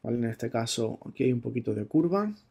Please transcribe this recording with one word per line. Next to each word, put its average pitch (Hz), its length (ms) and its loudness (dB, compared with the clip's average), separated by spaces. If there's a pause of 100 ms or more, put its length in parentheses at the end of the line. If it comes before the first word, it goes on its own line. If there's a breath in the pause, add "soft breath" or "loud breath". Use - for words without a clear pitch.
Vale, 117 160 0
en 117 80 0
este 117 240 -2
caso 117 560 -2
aquí - 200 -2
hay 127 80 6
un 120 80 0
poquito 117 320 -2
de 107 120 -2
curva. 185 480 2 (180)